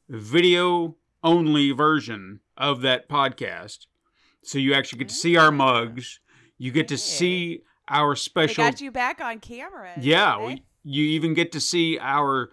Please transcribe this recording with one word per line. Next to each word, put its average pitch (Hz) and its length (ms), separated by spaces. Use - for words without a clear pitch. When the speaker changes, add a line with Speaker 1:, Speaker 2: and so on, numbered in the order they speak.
Speaker 1:
video-only 165 1600
version 117 680
of 131 260
that 127 260
podcast. 110 800
So - 160
you 139 160
actually 131 260
get 127 100
to - 40
see 170 220
our 156 120
Speaker 2:
Ah. - 40
Speaker 1:
mugs. 123 680
You 123 140
get 156 160
to 143 60
Speaker 2:
Hey. 123 40
Speaker 1:
see 175 640
our 143 260
Speaker 2:
They - 60
Speaker 1:
special 160 440
Speaker 2:
got 247 160
you 277 100
back 254 300
on 233 200
camera, 240 600
Speaker 1:
Yeah, 156 360
Speaker 2:
didn't 107 100
Speaker 1:
we, 131 100
Speaker 2:
they? - 60
Speaker 1:
you 147 200
even 156 300
get 170 180
to 151 80
see 165 380
our 139 540